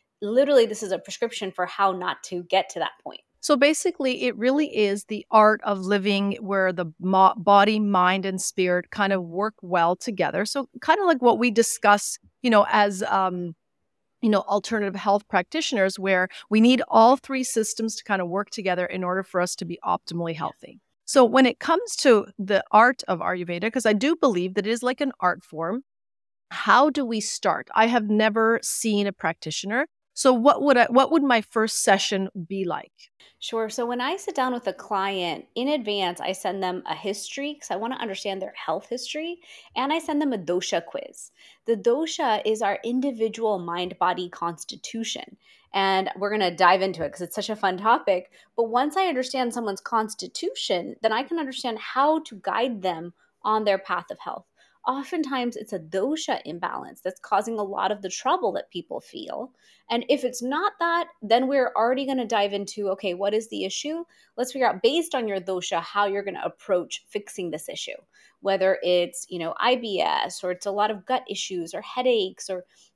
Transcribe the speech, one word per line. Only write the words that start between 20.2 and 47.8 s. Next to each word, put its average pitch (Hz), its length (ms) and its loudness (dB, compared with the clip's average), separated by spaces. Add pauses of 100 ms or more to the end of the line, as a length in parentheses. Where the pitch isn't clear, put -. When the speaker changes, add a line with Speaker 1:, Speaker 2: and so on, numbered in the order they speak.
Speaker 2:
healthy. - 440 -10 (260)
So 262 200 6
when 254 220 6
it - 120 -2
comes 403 380 -2
to 226 300 6 (100)
the 196 340 0
art 240 360 6
of 180 120 -2
Ayurveda, 180 540 -4
'cause 254 140 -2
I 214 60 6
do 269 220 2
believe 185 400 2
that 202 120 -2
it - 20 0
is 233 140 -2
like 247 180 -2
an 269 180 -2
art 180 240 0
form, 170 420 -6 (640)
how 254 400 4
do 277 120 -2
we 226 160 -2
start? - 540 -2
I 220 140 6
have 233 220 2
never 220 520 2
seen 202 460 -2
a 196 60 -4
practitioner. 196 720 -4 (260)
So 262 200 6
what 247 280 4
would 277 160 6
I, 240 100 6
what 262 240 4
would 311 120 4
my 247 180 4
first - 400 -2
session 196 480 2 (180)
be 196 180 -4
like? - 260 -6 (480)
Speaker 1:
Sure. 226 300 -4
So 233 160 -4
when 247 160 -4
I 302 160 -4
sit 392 180 -8
down 254 180 0
with 240 140 -8
a 185 60 -2
client 190 720 -4 (100)
in 254 140 -2
advance, 208 500 -2
I - 140 -4
send 190 280 -6
them 180 240 -4
a - 80 -6
history 277 640 -8
'cause - 160 -14
I 185 60 -2
wanna 233 180 -6
understand 196 440 -6
their 185 140 -8
health - 360 -6
history, 311 520 -8 (340)
and 269 180 -2
I 330 40 0
send 311 240 -2
them 277 120 0
a 220 40 -2
dosha 175 480 -2
quiz. - 460 -12 (340)
The 226 120 0
dosha 247 680 0
is 220 160 0
our 202 220 0
individual 226 760 -2
mind-body 175 680 -2
constitution, - 1080 -10 (340)
and 196 460 0
we're 202 140 -4
gonna 196 220 0
dive 180 280 6
into 170 240 -2
it 143 80 -8
'cause - 80 -14
it's 170 140 -8
such 214 140 -6
a 214 60 -6
fun 190 220 -2
topic. 202 520 2 (280)